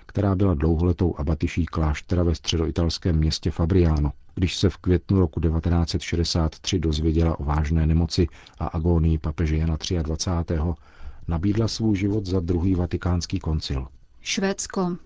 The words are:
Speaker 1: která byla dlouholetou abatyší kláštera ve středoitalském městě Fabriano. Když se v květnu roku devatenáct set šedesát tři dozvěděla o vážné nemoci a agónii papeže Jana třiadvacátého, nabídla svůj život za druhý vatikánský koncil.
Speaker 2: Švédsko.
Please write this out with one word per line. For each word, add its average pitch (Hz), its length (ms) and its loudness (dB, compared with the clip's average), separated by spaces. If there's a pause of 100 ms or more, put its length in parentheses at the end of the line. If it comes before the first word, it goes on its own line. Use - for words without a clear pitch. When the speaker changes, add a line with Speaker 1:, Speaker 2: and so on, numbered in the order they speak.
Speaker 1:
která 98 300 0
byla 95 180 2
dlouholetou 82 640 2
abatyší 80 480 -2
kláštera 82 580 -2
ve 85 120 2
středoitalském 82 840 0
městě 78 340 0
Fabriano. 80 600 2 (240)
Když 87 200 -2
se 98 140 2
v - 80 -6
květnu 90 420 2
roku 87 200 0
devatenáct 82 500 2
set 85 120 -4
šedesát 82 580 -2
tři - 200 -2
dozvěděla 80 600 2
o 71 40 -6
vážné 76 440 2
nemoci 82 400 2 (320)
a 78 80 -4
agónii 82 500 2
papeže 78 400 -2
Jana 80 200 0
třiadvacátého, 82 1000 -2 (520)
nabídla 98 400 0
svůj 110 280 0
život 101 300 -2
za 92 140 0
druhý 87 360 0
vatikánský 87 640 -2
koncil. 71 480 -4 (340)
Speaker 2:
Švédsko. 190 840 -4